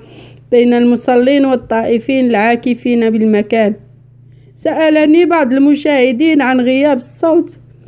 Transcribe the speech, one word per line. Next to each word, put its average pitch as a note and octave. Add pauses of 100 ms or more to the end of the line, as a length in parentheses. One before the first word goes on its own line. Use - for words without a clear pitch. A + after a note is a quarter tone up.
(500)
بين A#3+
المصلين B3
والطائفين B3
العاكفين A#3
بالمكان. G#3+ (840)
سألني D#4
بعض D#4
المشاهدين C#4+
عن B3+
غياب C4
الصوت، - (300)